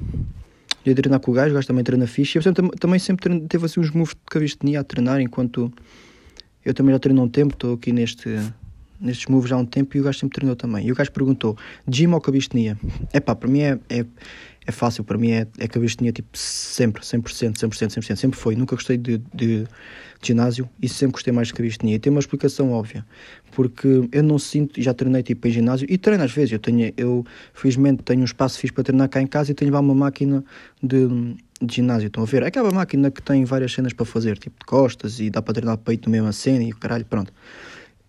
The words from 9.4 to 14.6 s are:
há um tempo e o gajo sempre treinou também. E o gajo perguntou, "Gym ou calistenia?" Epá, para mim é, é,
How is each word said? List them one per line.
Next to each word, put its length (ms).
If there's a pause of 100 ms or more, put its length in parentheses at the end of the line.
há 40
um 80
tempo 320
e 40
o 40
gajo 140
sempre 180
treinou 200
também. 300
E 60
o 20
gajo 180
perguntou, 440 (320)
"Gym 240
ou 80
calistenia?" 560 (360)
Epá, 220
para 140
mim 120
é, 180 (100)
é, 160 (640)